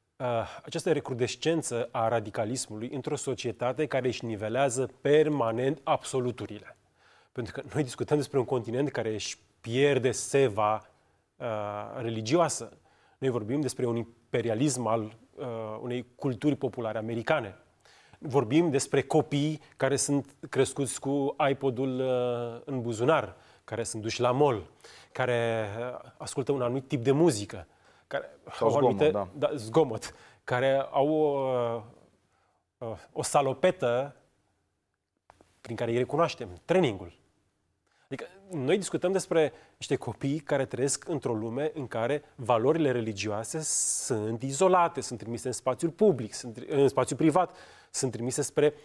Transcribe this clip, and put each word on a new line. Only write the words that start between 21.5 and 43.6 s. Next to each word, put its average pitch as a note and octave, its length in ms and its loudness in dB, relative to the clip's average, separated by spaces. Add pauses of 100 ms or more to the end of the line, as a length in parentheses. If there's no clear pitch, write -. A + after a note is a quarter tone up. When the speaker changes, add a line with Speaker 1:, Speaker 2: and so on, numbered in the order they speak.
Speaker 1:
uh, B2 640 -2
în C3+ 160 -6
buzunar, A#2 560 0 (280)
care A2+ 180 -6
sunt G#2+ 200 -8
duși A2+ 180 -4
la B2 100 4
mall, B2+ 400 2 (420)
care, A#2 540 0 (120)
uh, B2 380 -10
ascultă C#3+ 360 -4
un C3 100 0
anumit B2+ 260 -2
tip A#2+ 160 -2
de C3+ 60 4
muzică, A#2 560 2 (400)
care - 320 -8 (140)
Speaker 2:
Sau A#2 160 2
Speaker 1:
au A#2 80 4
anumite C3 320 4
Speaker 2:
zgomot, G2+ 240 0
da. C#3+ 160 -2
Speaker 1:
da, D3+ 80 -2
zgomot, A2+ 580 0 (300)
care C3+ 460 2
au C#3+ 180 2
o, C#3+ 420 2 (260)
uh, A2 60 -8 (960)
uh, A2+ 180 -8 (160)
o D#3 100 -6
salopetă C#3 920 0 (1400)
prin A2+ 160 -8
care A#2 140 -2
îi A#2 60 2
recunoaștem, C3 520 0 (160)
trainingul. A2+ 480 2 (920)
Adică - 200 -10 (260)
noi D#3 280 0
discutăm F3+ 340 -2
despre E3 400 2 (240)
niște - 200 -2
copii C#3 420 -4
care C#3 260 0
trăiesc C3 440 -2
într-o C#3 240 -2
lume A#2 420 -2
în C#3+ 120 -8
care A#2+ 360 -2 (120)
valorile C3 560 4
religioase A2 680 -2